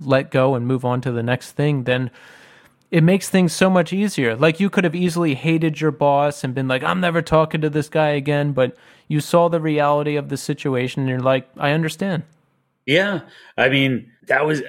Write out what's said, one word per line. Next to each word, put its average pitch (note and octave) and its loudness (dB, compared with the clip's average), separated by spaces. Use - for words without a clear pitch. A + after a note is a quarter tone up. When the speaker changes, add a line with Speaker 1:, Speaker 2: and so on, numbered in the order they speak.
Speaker 1:
let C#3 0
go C3+ 2
and A#2+ -2
move B2+ -2
on B2 -2
to B2+ -4
the A#2 -2
next B2 -4
thing, C#3+ -2
then B2+ 0
it E3 4
makes F#3+ 4
things F#3 2
so F#3+ 2
much F3+ 2
easier. F#3 0
Like, D#3 2
you G3 0
could F#3+ 0
have E3 0
easily E3+ 0
hated D#3+ -2
your D#3 0
boss C#3+ 0
and B2+ -6
been C3 -4
like, C3 -2
"I'm F3+ 0
never E3+ 0
talking D#3+ 0
to D#3 0
this D3 -4
guy D#3 2
again." C#3+ 0
But C3 0
you D3+ -2
saw E3+ 2
the E3+ 0
reality D3 0
of C#3+ -6
the C#3 -4
situation C3 -4
and C3 -2
you're B2+ -2
like, C3 0
"I D3 0
understand." E3 -4
Speaker 2:
Yeah. F3+ 0
I B2 4
mean, C3 0
that C#3 0
was, D3+ -2